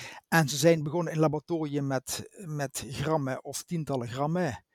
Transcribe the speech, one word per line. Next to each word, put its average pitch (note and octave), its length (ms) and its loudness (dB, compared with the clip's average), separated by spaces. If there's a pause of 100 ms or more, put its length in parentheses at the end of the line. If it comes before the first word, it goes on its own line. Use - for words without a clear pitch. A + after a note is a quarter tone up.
(280)
En D#3+ 220 4
ze D3 80 -4
zijn D#3+ 260 6
begonnen D#3+ 300 -2
in D#3 60 0
laboratorium D3 680 0
met, - 420 -4 (160)
met D3 440 -4
grammen C#3 540 -2
of C#3 200 -8
tientallen C#3 440 -2
grammen. D3 680 -2